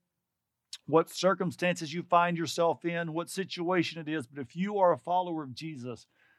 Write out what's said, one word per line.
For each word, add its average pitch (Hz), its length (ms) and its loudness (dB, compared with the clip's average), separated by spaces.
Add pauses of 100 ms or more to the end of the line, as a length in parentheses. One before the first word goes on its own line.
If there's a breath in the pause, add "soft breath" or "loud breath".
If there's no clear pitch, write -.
(840)
what 160 240 4
circumstances 175 840 0
you 170 100 -6
find 175 340 4
yourself 165 480 0
in, 170 280 -4
what 170 160 -6
situation 175 680 -2
it 147 80 -10
is, 151 200 -4
but 139 140 -12
if 131 140 -14
you 196 240 -2
are 180 120 8
a 151 60 2
follower 175 460 -2
of 131 100 -10
Jesus, 127 520 -10 (340)